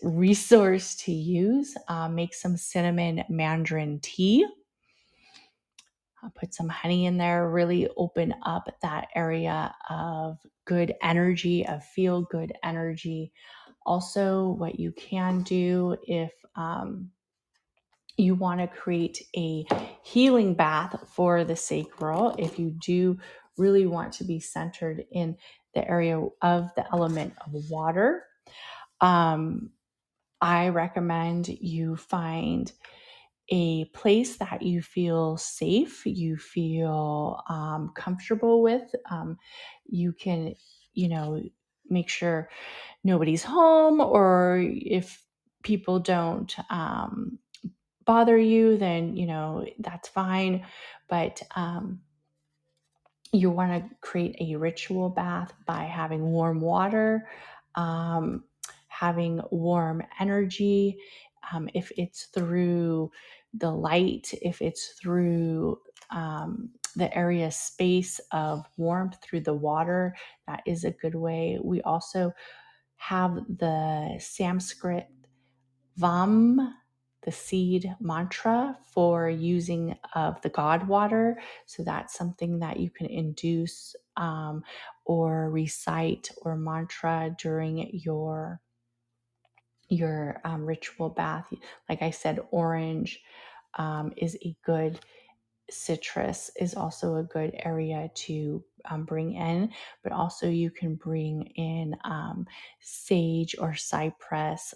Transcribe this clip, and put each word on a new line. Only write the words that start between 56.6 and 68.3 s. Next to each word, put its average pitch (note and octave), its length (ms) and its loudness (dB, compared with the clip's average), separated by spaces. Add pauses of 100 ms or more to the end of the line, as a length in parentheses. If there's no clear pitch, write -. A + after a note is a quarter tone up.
water, A3 640 2 (480)
um, E3 680 -2 (440)
having E3+ 540 0 (100)
warm E3 520 0 (160)
energy. G3+ 760 2 (540)
Um, D#3+ 220 -6
if - 240 -4
it's - 280 -6
through E3+ 880 0 (420)
the E3+ 180 -2
light, E3 680 0
if F3 200 -4
it's - 260 -6 (120)
through, E3+ 800 0 (300)
um, E3 600 -6 (260)
the F3 200 0
area F3 360 0
space F3+ 680 0 (120)